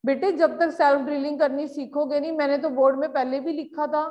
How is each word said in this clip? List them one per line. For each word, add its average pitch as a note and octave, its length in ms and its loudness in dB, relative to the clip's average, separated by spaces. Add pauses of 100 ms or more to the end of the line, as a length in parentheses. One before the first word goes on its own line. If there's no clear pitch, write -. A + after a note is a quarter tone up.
बेटे, C4+ 280 2
जब D4 260 2
तक E4 120 2
self C#4+ 300 4
drilling C#4+ 380 -4
करनी C#4+ 300 0
सीखोगे D4 520 -4
नहीं, D#4+ 120 -4
मैंने C#4+ 260 0
तो D#4 120 -2
word C4 280 4
में D#4 140 -4
पहले C4 280 -2
भी D#4 120 -4
लिखा D4+ 340 -6
था। D4+ 240 -2